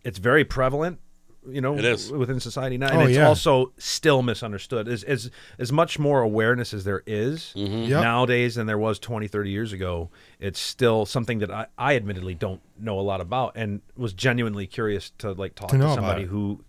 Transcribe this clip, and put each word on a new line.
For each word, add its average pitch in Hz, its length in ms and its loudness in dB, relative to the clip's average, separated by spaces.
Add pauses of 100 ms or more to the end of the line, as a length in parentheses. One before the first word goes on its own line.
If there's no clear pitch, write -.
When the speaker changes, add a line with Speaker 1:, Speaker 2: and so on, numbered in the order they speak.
Speaker 1:
it's 95 140 -8
very 127 260 4
prevalent, 143 540 -2 (480)
you 135 140 -6
know, 135 160 0
Speaker 2:
It 110 80 -2
is. 113 260 0
Speaker 1:
within 131 300 -2
society 127 380 -4
now, 135 120 0
Speaker 3:
Oh, 160 100 4
Speaker 1:
and 139 100 8
it's 127 80 6
Speaker 3:
yeah. 151 100 10
Speaker 1:
also 139 480 4
still - 460 2
misunderstood. 110 680 -4
As, 117 140 -4
as, 123 280 -4 (280)
as 120 120 -4
much 165 280 2
more 143 240 2
awareness 113 500 2
as 101 120 -6
there 98 220 -2
is 117 480 -4
Speaker 2:
Mm-hmm. 104 360 -2
Speaker 3:
Yep. 143 100 4
Speaker 1:
nowadays 120 540 2
than 113 120 -4
there 107 120 -2
was 107 200 0
twenty, 107 300 -6
thirty 101 220 -2
years 104 240 -4
ago, 90 340 -4 (320)
it's 98 180 -6
still 113 460 2
something 117 360 -2
that 101 100 -2
I, 110 160 -6 (100)
I 135 200 2
admittedly 95 360 -4
don't 92 300 -6 (180)
know 104 180 -4
a 95 40 -2
lot 98 180 -2
about, 113 360 -2
and 104 260 -4 (120)
was 113 200 -6
genuinely 113 520 0
curious 104 520 -4
to, 104 140 -8
like, 95 220 -8
talk - 140 -10
Speaker 3:
To 131 60 2
Speaker 1:
to 135 40 6
Speaker 3:
know 135 140 4
about - 40 2
Speaker 1:
somebody 95 260 -2
Speaker 3:
it. 92 60 -8
Speaker 1:
who 101 400 -4